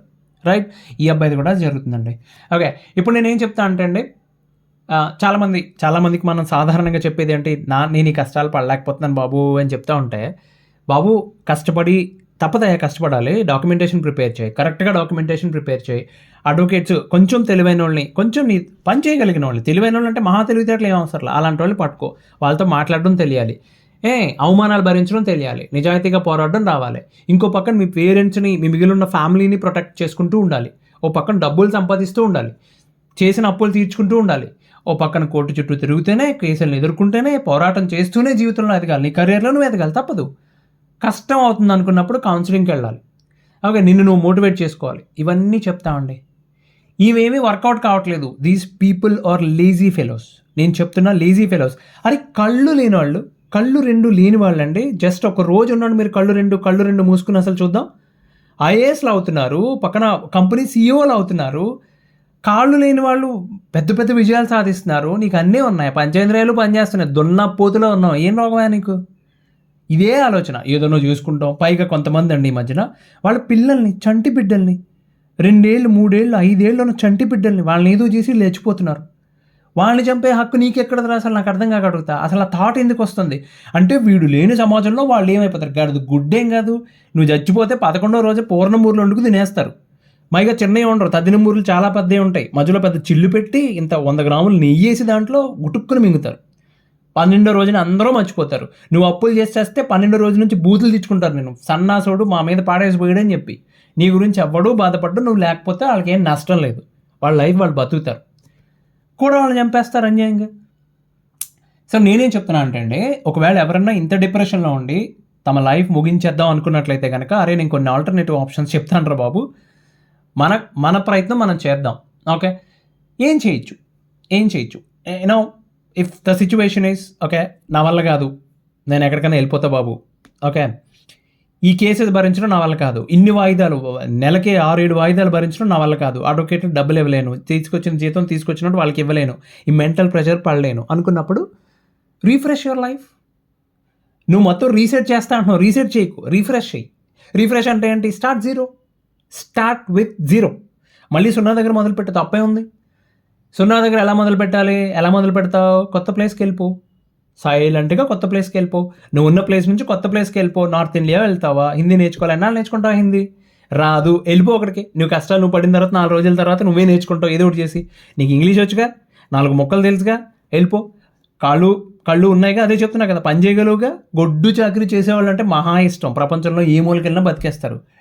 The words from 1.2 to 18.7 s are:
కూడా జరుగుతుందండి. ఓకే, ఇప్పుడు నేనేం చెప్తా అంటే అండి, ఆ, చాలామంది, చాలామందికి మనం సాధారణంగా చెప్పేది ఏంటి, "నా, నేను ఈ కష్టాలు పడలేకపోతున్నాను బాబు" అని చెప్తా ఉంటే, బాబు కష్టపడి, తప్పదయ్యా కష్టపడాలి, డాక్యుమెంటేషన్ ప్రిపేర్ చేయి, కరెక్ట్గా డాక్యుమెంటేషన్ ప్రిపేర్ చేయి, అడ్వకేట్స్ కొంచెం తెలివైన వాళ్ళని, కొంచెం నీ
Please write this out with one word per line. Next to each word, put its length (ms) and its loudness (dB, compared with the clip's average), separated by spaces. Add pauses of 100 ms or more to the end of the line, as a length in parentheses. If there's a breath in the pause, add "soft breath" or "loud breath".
కూడా 180 -2
జరుగుతుందండి. 680 -4 (360 soft breath)
ఓకే, 200 -2 (220 loud breath)
ఇప్పుడు 180 0
నేనేం 220 0
చెప్తా 260 -4
అంటే 200 -2
అండి, 200 -2 (880)
ఆ, 200 -2 (120)
చాలామంది, 600 -2
చాలామందికి 440 0
మనం 180 -2
సాధారణంగా 540 0
చెప్పేది 340 -2
ఏంటి, 360 -4
"నా, 160 0
నేను 240 0
ఈ 40 0
కష్టాలు 360 -4
పడలేకపోతున్నాను 640 -4
బాబు" 460 -2
అని 100 -2
చెప్తా 260 -6
ఉంటే, 400 -6 (540 soft breath)
బాబు 420 0 (160)
కష్టపడి, 680 0 (260)
తప్పదయ్యా 340 0
కష్టపడాలి, 680 -2
డాక్యుమెంటేషన్ 600 -2
ప్రిపేర్ 380 -4
చేయి, 100 -6
కరెక్ట్గా 400 -2
డాక్యుమెంటేషన్ 600 -4
ప్రిపేర్ 380 -6
చేయి, 180 -8 (360 soft breath)
అడ్వకేట్స్ 480 0 (180)
కొంచెం 300 4
తెలివైన 400 2
వాళ్ళని, 240 -2
కొంచెం 420 -2
నీ 180 0 (220)